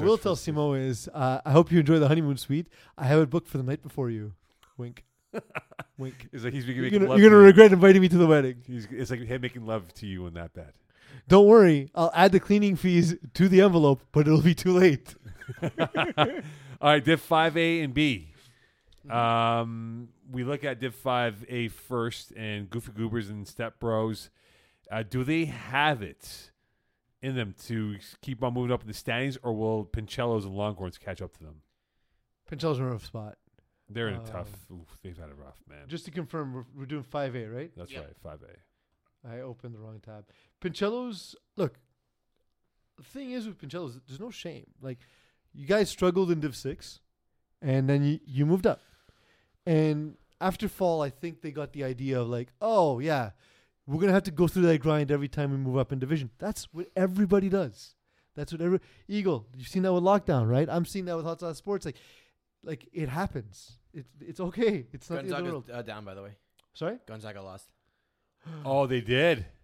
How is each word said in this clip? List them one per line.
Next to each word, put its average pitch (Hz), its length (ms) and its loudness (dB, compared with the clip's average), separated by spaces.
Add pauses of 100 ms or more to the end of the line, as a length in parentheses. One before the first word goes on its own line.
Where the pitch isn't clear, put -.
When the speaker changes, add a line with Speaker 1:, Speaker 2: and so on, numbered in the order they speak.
Speaker 1:
will 220 120 4
Speaker 2:
for 220 80 -6
Speaker 1:
tell 202 80 0
Speaker 2:
us, - 80 -4
please? - 60 -16
Speaker 1:
Simone 147 340 -2
is, 131 340 -6
uh, 131 320 -2
I 143 60 0
hope 165 180 6
you 170 100 6
enjoy 156 200 4
the 143 80 4
honeymoon 151 280 2
suite. 151 300 -4 (320)
I 139 80 -8
have 151 140 4
it 143 100 2
booked 160 180 -4
for 139 100 -8
the 127 60 -6
night 131 180 -6
before 131 280 -8
you. 107 240 -10 (420)
Wink. 120 280 -16 (280)
Speaker 2:
<laughs> - 640 -16
Speaker 1:
Wink. 131 360 -14
Speaker 2:
It's 113 120 -12
like 123 80 -4
he's 131 140 -8
making 131 160 -4
Speaker 1:
You're 202 180 2
Speaker 2:
love 196 100 2
Speaker 1:
gonna, 202 100 6
you're 214 100 12
gonna 208 60 10
Speaker 2:
to 202 60 12
you. 196 40 12
Speaker 1:
regret 196 260 12
inviting 190 300 8
me 185 60 4
to 175 100 4
the 175 80 6
wedding. 139 300 4 (100)
Speaker 2:
He's, 117 240 -12
it's 127 220 -6
like 120 80 -8
him 120 200 -8
making 123 240 -10
love 107 300 -8
to - 120 -16
you 92 200 -10
in 85 80 -14
that 85 180 -12
bed. 80 200 -20 (560)
Speaker 1:
Don't 202 180 10
worry. 175 480 8
I'll 165 200 0
add 175 180 6
the 185 80 6
cleaning 202 360 2
fees 175 380 2 (200)
to 185 140 2
the 185 140 8
envelope, 160 400 4 (100)
but 147 140 4
it'll 156 160 4
be 165 120 4
too 180 180 0
late. 180 420 4 (480)
Speaker 2:
<laughs> - 0 - (560)
All 254 80 2 (640)
right, 147 140 4
Div 156 160 2
five 160 360 0
A 165 260 -2
and 135 120 -8
B. 120 380 -2 (720)
Speaker 1:
Mm-hmm. 139 100 -14
Speaker 2:
Um, 117 920 -2 (220)
we 123 140 -8
look 143 200 -8
at 127 160 -8
Div 127 140 -8
five 120 540 -4
A 120 200 -6
first, - 680 -8
and 104 340 -10
Goofy 117 220 -12
Goobers 110 380 -6
and 104 160 -14
Step - 340 -14
Bros. 110 500 -4 (600)
Uh, 110 120 -8
do 127 220 -6
they 160 220 -2
have 127 560 -2
it - 480 -18 (680)
in 131 160 -8
them 101 180 -6 (120)
to 107 320 -6
s-, - 220 -20
keep 123 220 -10
on 123 120 -4
moving 123 180 -2
up 120 100 -4
in 110 60 -18
the 104 60 -12
standings, 127 480 -6
or 120 120 -4
will 110 300 -4
Pinchellos 113 600 -6
and 98 100 -12
Longhorns 98 440 -8
catch 95 240 -14
up 87 160 -18
to 82 60 -20
them? 76 180 -20 (880)
Speaker 1:
Pinchellos 151 280 -6
are 131 40 -4
in 127 60 -4
a 127 40 -6
rough 110 140 -12
spot. 107 320 -16 (500)
Speaker 2:
They're 113 200 -8
in 101 60 -6
a 117 60 -10
Speaker 1:
Um, 113 60 -18
Speaker 2:
tough. 95 220 -12 (240)
Oof, 85 300 -20
they've 87 140 -18
had 82 120 -20
it 71 80 -20
rough, 73 320 -20
man. 73 200 -20
Speaker 1:
Just 165 180 -14
to 175 40 -18
confirm, 147 440 -12
we're, 127 100 -14 (120)
we're 135 100 -16
doing 143 160 -12
five 135 340 -10
A, 117 100 -10
right? 127 300 -14
Speaker 2:
That's 87 160 -18
Speaker 3:
Yep. 135 120 -16
Speaker 2:
right, 73 180 -20
five 76 200 -20
A. - 920 -20
Speaker 1:
I 120 60 -16
opened 123 340 -18
the 107 40 -20
wrong 110 220 -20
tab. 107 240 -20 (360)
Pinchellos, 214 720 -8 (220)
look, 165 220 -6 (1160)
the - 80 -20
thing 269 280 -16
is 240 140 -10
with 196 120 -16
Pinchellos, 143 500 -14
there's 135 120 -18
no 233 100 -14
shame. 165 360 -16 (140)
Like, 131 180 -14 (560)
you 143 120 -18
guys 196 240 0
struggled 180 400 0
in 165 100 -2
Div 143 160 -8
six, - 440 -14 (600)
and 131 280 -2
then 143 140 0
you, 147 240 -2
you 143 200 -2
moved 185 200 0
up. - 140 -2 (840)
And 156 500 -2 (240)
after 190 280 -4
fall, 165 340 -4
I 139 80 -6
think 160 320 -14
they 156 100 -12
got 143 200 -12
the 143 120 -10
idea 131 360 -6
of, 117 80 -6
like, 120 200 -8 (120)
"Oh, 185 380 0
yeah, 135 320 -4 (560)
we're 147 140 -4
gonna 190 120 2
have 196 120 2
to 190 80 -8
go 165 160 2
through 185 140 0
that 165 160 4
grind 147 340 -2
every 143 160 -2
time 143 240 -6
we 139 60 -4
move 131 180 -4
up 135 160 -2
in 135 80 -6
division." 135 380 -6
That's - 340 -10
what 170 140 -14 (100)
everybody 190 520 0
does. 175 460 -6 (400)
That's 147 180 -12
what 160 100 -12
every, 175 180 0 (260)
Eagle, 185 400 -4 (100)
you've 131 120 -18
seen 185 140 -4
that 185 100 0
with 180 100 0
Lockdown, 175 480 0
right? 139 180 0
I'm 170 180 -4
seeing 190 180 -10
that 175 120 -8
with 160 100 -8
Hot 165 120 -10
Sauce 165 200 -12
Sports. 202 280 -8
Like, 143 100 -12 (680)
like, - 280 -14
it 156 160 -8
happens. 131 720 -12 (160)
It, 139 120 -18 (140)
it's 156 200 -18
okay. 180 520 -4
It's 139 180 -20
not 170 60 -8
the 139 40 -8
end - 120 -10
of 143 40 -6
the 143 60 -8
Speaker 3:
Gonzaga's, 175 100 -8
Speaker 1:
world. 123 180 -14
Speaker 3:
uh, 120 120 -14
down, 104 240 -16
by 95 80 -16
the 98 80 -18
way. 101 80 -20 (440)
Speaker 1:
Sorry? 196 320 -10
Speaker 3:
Gonzaga 107 360 -18
lost. 95 280 -20 (920)
Speaker 2:
Oh, 135 220 0
they 127 160 -2
did. 127 420 0 (200)